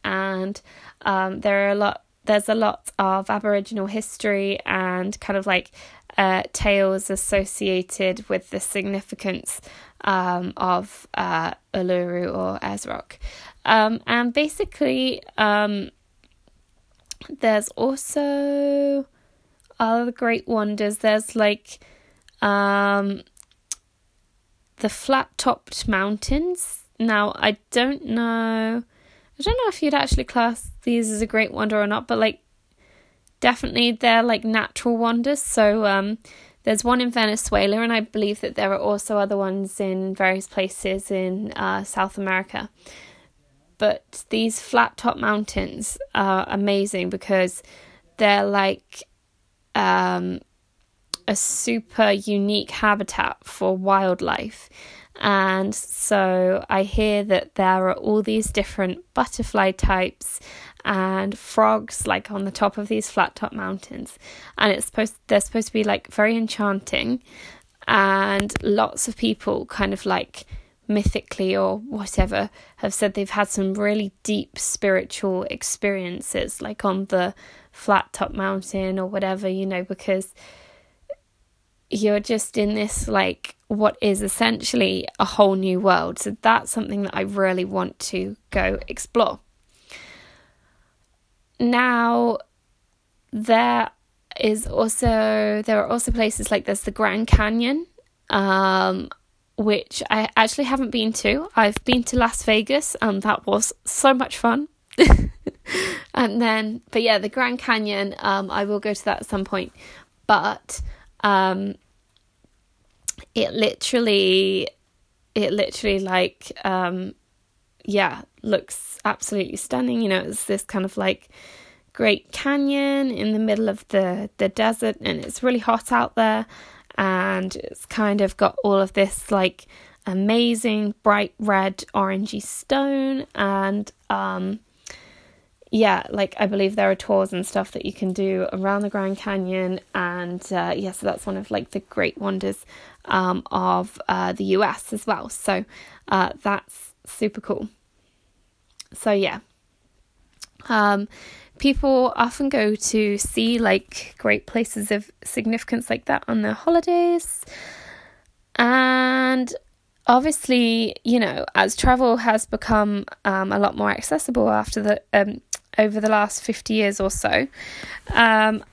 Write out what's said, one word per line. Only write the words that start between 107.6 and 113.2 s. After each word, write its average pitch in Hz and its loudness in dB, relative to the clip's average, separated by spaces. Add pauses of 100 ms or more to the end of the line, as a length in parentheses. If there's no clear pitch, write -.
um, 196 0
I 202 -2
will 208 -2
go 208 -2
to - -8
that 202 0
at 214 -10
some 196 -2
point. 185 -4 (540)
But, 208 0 (400)
um, 196 2 (1600)